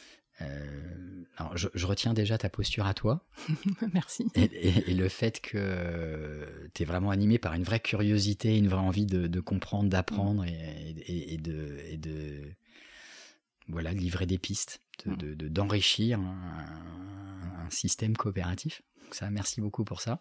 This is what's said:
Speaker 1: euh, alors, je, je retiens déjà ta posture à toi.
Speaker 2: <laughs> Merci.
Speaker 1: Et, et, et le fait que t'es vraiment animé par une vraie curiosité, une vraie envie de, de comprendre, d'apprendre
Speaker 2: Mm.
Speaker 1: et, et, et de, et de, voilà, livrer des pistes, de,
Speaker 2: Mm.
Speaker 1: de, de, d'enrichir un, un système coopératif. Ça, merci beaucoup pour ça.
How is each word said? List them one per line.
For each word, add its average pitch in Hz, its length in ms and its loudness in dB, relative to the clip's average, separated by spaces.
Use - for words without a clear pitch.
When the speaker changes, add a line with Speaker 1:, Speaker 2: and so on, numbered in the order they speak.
Speaker 1:
euh, 78 840 -10
alors, 80 200 -6
je, 95 180 0
je 90 120 -2
retiens 113 280 2
déjà 110 240 2
ta 101 120 0
posture 104 360 0
à 98 80 2
toi. 120 320 2
Speaker 2:
<laughs> 190 440 0
Merci. - 420 0
Speaker 1:
Et, - 80 8
et, 90 480 4
et 92 40 4
le 92 140 4
fait - 320 -2
que 80 1300 -4
t'es - 100 0
vraiment 92 260 2
animé 104 280 6
par 80 160 -2
une 87 80 2
vraie 110 180 2
curiosité, 104 760 4
une 104 120 8
vraie 95 120 4
envie 95 260 4
de, 92 220 2
de 87 120 0
comprendre, 101 480 0
d'apprendre 101 540 2
Speaker 2:
Mm. 87 60 0
Speaker 1:
et, 80 460 -8
et, 82 280 -4
et - 40 -4
de, 76 400 -6
et 80 80 -8
de, 76 460 -8
voilà, 82 240 -4
livrer 90 340 0
des 90 120 2
pistes, - 420 -4
de, 98 80 -2
Speaker 2:
Mm. - 40 -2
Speaker 1:
de, 76 180 -6
de, 78 140 -4
d'enrichir 101 720 2
un, 87 1500 -8
un 80 40 -6
système - 460 0
coopératif. 95 640 -2
Ça, 101 180 -4
merci 101 300 -2
beaucoup 104 240 -2
pour - 160 -6
ça. 117 200 -2